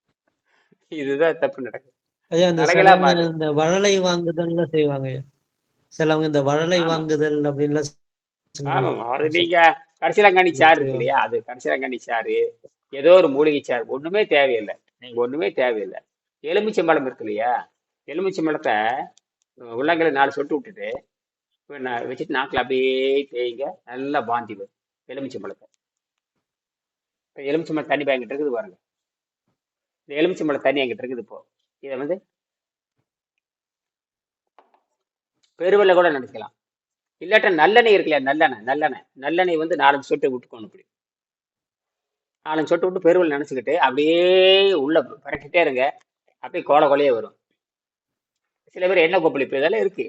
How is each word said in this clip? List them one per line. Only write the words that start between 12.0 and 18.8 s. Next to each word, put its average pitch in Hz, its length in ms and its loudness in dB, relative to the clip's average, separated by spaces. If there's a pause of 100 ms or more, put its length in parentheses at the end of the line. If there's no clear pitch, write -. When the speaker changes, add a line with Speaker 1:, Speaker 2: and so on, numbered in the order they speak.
Speaker 1:
சாறு, 113 280 -4 (640)
ஏதோ 160 220 6
ஒரு 165 140 4
மூலிகை 147 340 2
சாறு, 117 160 -2 (100)
ஒண்ணுமே 165 260 -4 (140)
தேவையில்லை. 117 400 2 (280)
நீங்க 123 220 -14
ஒண்ணுமே 156 240 -4 (120)
தேவையில்லை. 107 400 -4 (420)
எலுமிச்சம்பழம் 170 640 0
இருக்கு 120 160 -14
இல்லையா, 110 280 -4 (540)
எலுமிச்சம்பழத்தை 160 680 -4 (1040)